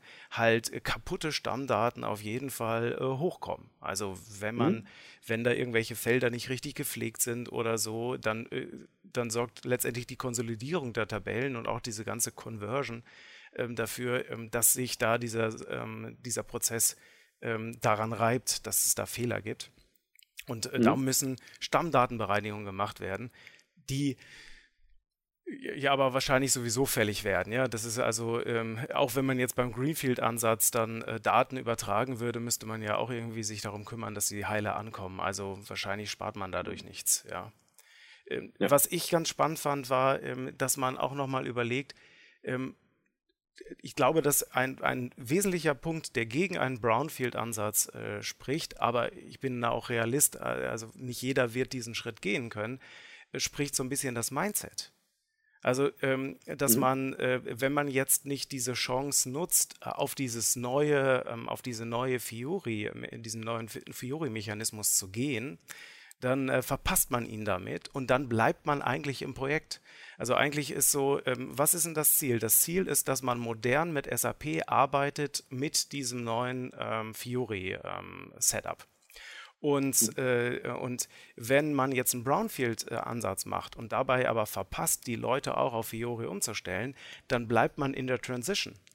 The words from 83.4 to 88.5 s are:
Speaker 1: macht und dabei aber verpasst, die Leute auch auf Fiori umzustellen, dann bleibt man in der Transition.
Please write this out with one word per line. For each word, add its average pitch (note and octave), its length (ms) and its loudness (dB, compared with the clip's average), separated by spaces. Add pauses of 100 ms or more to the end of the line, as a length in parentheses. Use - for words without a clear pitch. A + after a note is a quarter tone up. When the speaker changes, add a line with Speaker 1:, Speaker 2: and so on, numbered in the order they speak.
Speaker 1:
macht G2 300 -4
und A#2 160 -10
dabei B2+ 360 2
aber A2+ 200 4
verpasst, - 580 -2
die A#2+ 80 -4
Leute A#2+ 420 0
auch B2+ 180 4
auf A2+ 160 -2
Fiori A#2 360 -4
umzustellen, A#2 720 -4 (320)
dann A#2+ 200 0
bleibt A#2 300 6
man C#3 160 0
in C3 140 -4
der B2+ 120 2
Transition. B2+ 540 -2 (220)